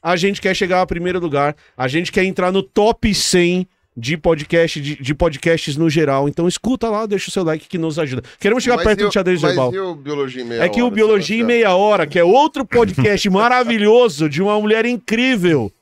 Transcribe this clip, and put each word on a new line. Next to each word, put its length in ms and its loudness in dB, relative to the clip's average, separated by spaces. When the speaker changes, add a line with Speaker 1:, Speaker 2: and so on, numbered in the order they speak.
Speaker 1:
A 140 -2
gente 240 -2
quer 160 -2
chegar 240 0
a 60 0
primeiro 340 -4
lugar, 340 -2
a 100 -4
gente 240 -4
quer 140 0
entrar 260 -2
no 120 -2
top 520 0
cem 540 0
de 220 -6
podcast, 640 0
de, 160 -6
de 180 -4
podcasts 640 -2
no 140 2
geral. 380 0
Então 200 -2
escuta 400 -4
lá, 180 -4
deixa 220 -6
o 40 -12
seu 120 -2
like 220 -4
que 120 -10
nos 200 -4
ajuda. 240 -4
Queremos 260 0
chegar 120 2
Speaker 2:
Mas 100 -2
Speaker 1:
perto 140 2
Speaker 2:
e 40 0
Speaker 1:
do 40 0
Speaker 2:
o, 40 -2
Speaker 1:
xadrez 300 0
Speaker 2:
mas 100 2
Speaker 1:
verbal. 220 0
Speaker 2:
e 40 -6
o 160 -6
Biologia 480 -6
em 40 -8
Meia 180 -4
Speaker 1:
É 40 0
que 140 -2
o 40 2
Speaker 2:
Hora, 80 -2
Speaker 1:
Biologia 420 2
em 40 -2
Speaker 2:
Sebastião? 60 0
Speaker 1:
Meia 300 2
Hora, 300 2
que 120 -2
é 60 6
outro 400 4
podcast 640 0
<laughs> 20 0
maravilhoso 1000 2
de 140 -2
uma 180 0
mulher 260 0
incrível 840 0